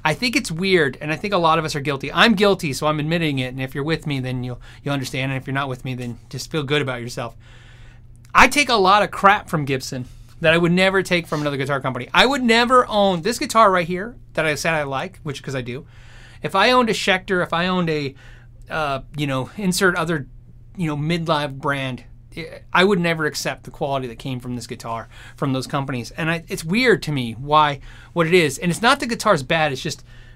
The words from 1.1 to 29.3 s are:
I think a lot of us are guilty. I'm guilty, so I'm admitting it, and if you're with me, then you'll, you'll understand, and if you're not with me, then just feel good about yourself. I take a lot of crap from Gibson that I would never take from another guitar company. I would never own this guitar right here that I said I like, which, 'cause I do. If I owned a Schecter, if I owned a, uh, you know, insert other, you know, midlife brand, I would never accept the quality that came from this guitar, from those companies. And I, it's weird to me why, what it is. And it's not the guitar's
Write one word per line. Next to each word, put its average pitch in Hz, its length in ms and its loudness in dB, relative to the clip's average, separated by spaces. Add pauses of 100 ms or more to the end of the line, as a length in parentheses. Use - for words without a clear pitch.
I 160 40 -2
think 202 180 -4
a 185 60 0
lot 160 180 4
of 156 80 -2
us 151 100 -6
are 147 40 -4
guilty. 139 340 -4
I'm 208 220 4
guilty, 185 380 2
so 151 120 -4
I'm 151 140 0
admitting 156 400 0
it, 127 80 -2
and 131 140 -8
if 131 120 -6
you're 139 100 -4
with 160 220 -4
me, 139 140 -4
then 127 240 -6
you'll, 123 180 -10 (220)
you'll 143 100 -2
understand, 135 380 -4
and 131 100 -4
if - 60 -14
you're 131 80 -6
not 139 140 -2
with 127 140 -8
me, 131 120 -6
then 120 240 -10 (100)
just - 220 -10
feel 160 100 -2
good 143 220 -2
about 127 180 -6
yourself. 120 340 -8 (1000)
I 226 120 8
take 269 220 0
a 240 60 4
lot 202 260 6
of 180 80 0
crap 196 400 4
from 151 160 -2
Gibson 131 400 -4 (340)
that 160 140 6
I 170 60 4
would 170 120 4
never 190 300 4
take 175 240 -2
from 151 160 -4
another 143 160 -2
guitar 135 240 -2
company. 127 320 -6
I 196 140 6
would 269 160 0
never 240 420 4
own 196 380 2
this 240 160 -2
guitar 226 320 4
right 180 160 0
here 190 280 -6 (200)
that 160 100 0
I 151 80 0
said 165 220 -2
I 151 80 0
like, 139 400 -6
which, 143 180 -10
'cause 135 140 -8
I 131 60 -4
do. 123 260 -10 (560)
If 156 100 -6
I 196 160 4
owned 247 220 4
a - 20 0
Schecter, 185 480 0
if 165 120 -2
I 170 120 0
owned 180 240 0
a, 147 240 -2 (560)
uh, 143 300 -4 (180)
you 147 80 -2
know, 131 320 -4
insert 185 380 2
other, 160 320 -2 (480)
you 180 100 -4
know, 151 100 -2
midlife 151 600 -2
brand, 135 460 -4 (680)
I 175 120 6
would 202 160 4
never 165 260 0
accept 139 380 -6
the 131 80 -14
quality 139 340 -4
that 117 140 -12
came 127 200 -8
from 123 160 -8
this 117 120 -10
guitar, 117 420 -10 (260)
from 139 180 -2
those 131 120 -2
companies. 135 460 -6
And 160 180 -4
I, 165 180 -4
it's 175 160 -8
weird 208 400 2
to 156 80 -4
me 123 200 -2
why, 143 480 2 (340)
what 170 140 2
it 170 80 4
is. 156 240 2
And 175 100 -2
it's 165 120 -2
not 269 180 4
the 285 80 -4
guitar's 214 340 2